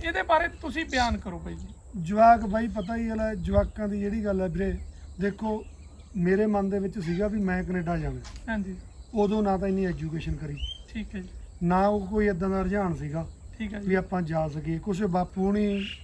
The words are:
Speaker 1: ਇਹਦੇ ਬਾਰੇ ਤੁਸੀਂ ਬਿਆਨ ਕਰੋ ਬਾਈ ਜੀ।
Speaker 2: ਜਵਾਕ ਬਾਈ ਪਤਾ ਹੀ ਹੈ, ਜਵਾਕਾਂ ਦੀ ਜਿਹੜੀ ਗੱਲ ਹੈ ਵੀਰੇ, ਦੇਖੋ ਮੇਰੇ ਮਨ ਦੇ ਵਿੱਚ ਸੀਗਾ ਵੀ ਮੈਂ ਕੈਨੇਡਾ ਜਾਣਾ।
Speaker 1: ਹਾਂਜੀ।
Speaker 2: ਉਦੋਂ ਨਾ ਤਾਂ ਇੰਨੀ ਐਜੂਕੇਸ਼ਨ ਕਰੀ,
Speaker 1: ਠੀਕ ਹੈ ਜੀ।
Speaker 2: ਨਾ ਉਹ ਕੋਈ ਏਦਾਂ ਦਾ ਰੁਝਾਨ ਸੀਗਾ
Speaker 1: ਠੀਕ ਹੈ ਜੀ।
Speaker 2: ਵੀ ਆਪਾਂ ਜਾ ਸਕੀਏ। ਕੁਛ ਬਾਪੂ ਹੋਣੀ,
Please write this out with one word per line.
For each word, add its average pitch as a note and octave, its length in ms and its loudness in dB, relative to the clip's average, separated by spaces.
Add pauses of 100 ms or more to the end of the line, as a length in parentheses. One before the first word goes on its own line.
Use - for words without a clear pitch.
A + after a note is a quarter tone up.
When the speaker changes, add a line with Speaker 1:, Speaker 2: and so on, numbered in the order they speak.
Speaker 1:
ਇਹਦੇ F4 180 0
ਬਾਰੇ E4+ 260 4
ਤੁਸੀਂ D#4+ 360 -6
ਬਿਆਨ B3 320 2
ਕਰੋ F3 220 -6
ਬਾਈ E3+ 160 -8
ਜੀ। F3 120 -10 (300)
Speaker 2:
ਜਵਾਕ G#3+ 500 8
ਬਾਈ A3 220 0
ਪਤਾ G#3 280 -4
ਹੀ A3+ 140 -2
ਹੈ, A3 240 -2
ਜਵਾਕਾਂ G3+ 540 -2
ਦੀ G3+ 120 -4
ਜਿਹੜੀ G#3 240 -2
ਗੱਲ G3 160 0
ਹੈ F#3 80 -2
ਵੀਰੇ, F3+ 300 -2 (420)
ਦੇਖੋ G#3+ 440 -4 (520)
ਮੇਰੇ F#3+ 300 4
ਮਨ G3+ 240 2
ਦੇ G3+ 80 0
ਵਿੱਚ G3 200 -4
ਸੀਗਾ F3 300 0
ਵੀ G#3+ 120 -2
ਮੈਂ F#3 240 0
ਕੈਨੇਡਾ E3+ 320 -2
ਜਾਣਾ। C#3+ 240 -4 (280)
Speaker 1:
ਹਾਂਜੀ। F#3+ 280 -4 (380)
Speaker 2:
ਉਦੋਂ G#3 280 4
ਨਾ G3 140 4
ਤਾਂ F#3+ 120 0
ਇੰਨੀ F#3+ 180 2
ਐਜੂਕੇਸ਼ਨ D#3+ 480 -2
ਕਰੀ, C#3+ 220 -6 (320)
Speaker 1:
ਠੀਕ A3 260 -8
ਹੈ G3 60 -6
ਜੀ। F3+ 80 -10 (340)
Speaker 2:
ਨਾ F3+ 240 6
ਉਹ G#3 200 2
ਕੋਈ G#3 200 2
ਏਦਾਂ F#3+ 240 2
ਦਾ F#3+ 120 2
ਰੁਝਾਨ F#3 320 0
ਸੀਗਾ D3 320 -4 (320)
Speaker 1:
ਠੀਕ G#3+ 160 -6
ਹੈ G#3 60 -8
ਜੀ। G3 80 -4
Speaker 2:
ਵੀ F#3+ 60 4
ਆਪਾਂ F#3 280 2
ਜਾ D#3 260 0
ਸਕੀਏ। D3+ 300 -4
ਕੁਛ G3 240 -2
ਬਾਪੂ F#3 440 0
ਹੋਣੀ, G3+ 400 2 (180)